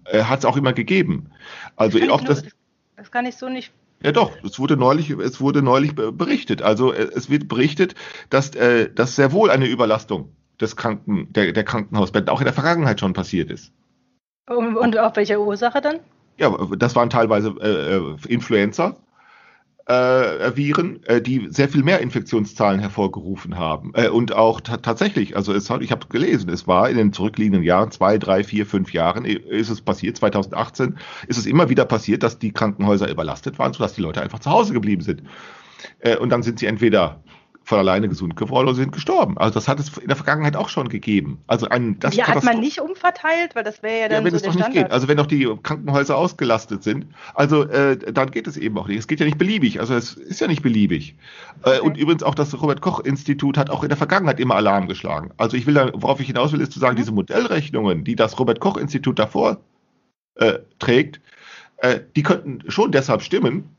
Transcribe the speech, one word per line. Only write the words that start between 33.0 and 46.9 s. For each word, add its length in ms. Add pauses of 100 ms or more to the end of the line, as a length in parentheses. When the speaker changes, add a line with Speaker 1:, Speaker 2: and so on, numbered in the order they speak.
Speaker 1:
überlastet 480
waren, 140
sodass 200
die 80
Leute 200
einfach 180
zu 100
Hause 240
geblieben 280
sind. 220 (760)
Äh, 180
und 120
dann 140
sind 160
sie 60
entweder 560 (440)
von 140
alleine 300
gesund 260
geworden 320
oder 80
sind 160
gestorben. 460
Also 160
das 140
hat 120
es 180
in 100
der 100
Vergangenheit 380
auch 140
schon 200
gegeben. 580
Also 220
ein, 300
das 160
Speaker 2:
Ja, 120
hat 80
man 200
Speaker 1:
Katastro- 40
Speaker 2:
nicht 220
umverteilt, 760
weil 80
das 200
wäre 120
ja 80
Speaker 1:
Ja, 60
Speaker 2:
dann 160
Speaker 1:
wenn 60
Speaker 2:
so 40
Speaker 1:
es 60
Speaker 2:
der 100
Speaker 1:
doch 60
nicht 80
Speaker 2:
Standard. 220
Speaker 1:
geht. 60
Also 140
wenn 100
doch 100
die 220 (140)
Krankenhäuser 540
ausgelastet 640
sind. 240 (280)